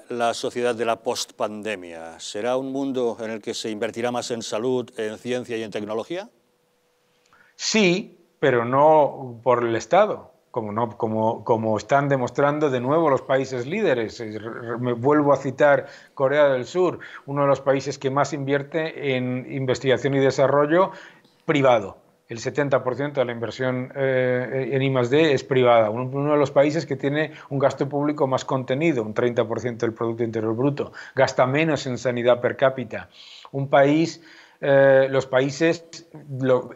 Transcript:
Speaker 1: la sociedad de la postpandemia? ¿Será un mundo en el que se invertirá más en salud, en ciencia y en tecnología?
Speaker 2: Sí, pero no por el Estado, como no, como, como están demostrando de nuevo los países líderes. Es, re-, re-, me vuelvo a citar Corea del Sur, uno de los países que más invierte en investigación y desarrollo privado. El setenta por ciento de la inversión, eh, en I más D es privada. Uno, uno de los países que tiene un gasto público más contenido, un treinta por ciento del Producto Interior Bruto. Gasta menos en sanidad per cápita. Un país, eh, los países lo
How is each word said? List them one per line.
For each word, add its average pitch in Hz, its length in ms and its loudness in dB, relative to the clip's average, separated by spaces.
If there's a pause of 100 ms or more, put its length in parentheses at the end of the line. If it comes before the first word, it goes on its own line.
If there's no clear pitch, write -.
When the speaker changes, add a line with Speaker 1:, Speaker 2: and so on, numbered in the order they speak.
Speaker 1:
la 117 260 -2
sociedad 120 400 -2
de 113 120 -4
la 113 160 -2
postpandemia? 101 1160 -8
¿Será 117 360 -6
un 135 160 -4
mundo 131 480 -4
en 110 120 -8
el 110 100 -10
que 113 120 -8
se - 160 -8
invertirá 110 400 -6
más 120 220 -6
en 113 100 -6
salud, 120 560 -4
en 110 200 -6
ciencia 120 400 -6
y 110 60 -6
en 107 80 -10
tecnología? 113 580 -8 (1300)
Speaker 2:
Sí, 190 600 0 (220)
pero 127 240 2
no 135 800 2
por 120 220 2
el 117 100 0
Estado, 170 640 0 (120)
como 107 200 -6
no, 113 260 -4
como, 110 460 -2
como 110 340 0
están 139 320 0
demostrando 143 600 0
de 127 100 0
nuevo 147 300 2
los 131 120 2
países 131 460 -2
líderes. 143 520 -2
Es, 107 220 -10
re-, 110 80 -12
re-, 117 280 -8
me 123 160 -2
vuelvo 143 400 4
a 120 40 4
citar 139 500 2 (260)
Corea 143 360 4
del 127 160 0
Sur, 170 340 -2 (260)
uno 143 180 -2
de 139 40 4
los 139 140 2
países 139 360 0
que 139 120 -4
más 139 240 0
invierte 139 840 -4
en 127 360 -4
investigación 135 640 0
y 139 40 4
desarrollo 147 720 4 (540)
privado. 123 520 2 (300)
El 117 100 -12
setenta 131 460 -2
por 123 120 -2
ciento 139 260 -4
de 123 40 2
la 120 60 -4
inversión, 127 640 -4
eh, 127 760 -2
en 135 120 0
I 135 80 2
más 123 180 2
D 151 240 4
es 127 100 0
privada. 120 460 4
Uno, 117 140 -4 (100)
uno 143 200 0
de 147 40 4
los 143 140 2
países 147 340 2
que 143 100 -6
tiene 147 360 -2 (180)
un 139 80 -4
gasto 135 320 0
público 147 380 0
más 127 180 -2
contenido, 131 560 0
un 107 140 -6
treinta 117 320 0
por 113 120 -4
ciento 117 280 -4
del 113 80 -4
Producto 117 280 -4
Interior 113 320 -2
Bruto. 131 360 -2 (240)
Gasta 131 320 2
menos 147 400 0
en 123 100 -4
sanidad 120 420 2
per 120 160 -2
cápita. 117 540 -2 (420)
Un 139 160 -4
país, 151 540 4 (400)
eh, 135 480 6
los 135 160 0
países 143 840 0 (320)
lo 127 360 2